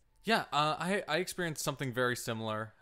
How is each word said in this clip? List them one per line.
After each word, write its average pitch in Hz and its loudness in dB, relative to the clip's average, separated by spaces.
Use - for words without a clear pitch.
Yeah, 208 4
uh, 151 2
I, 185 0
I 151 2
experienced 175 -2
something 135 -2
very 123 2
similar. 110 -4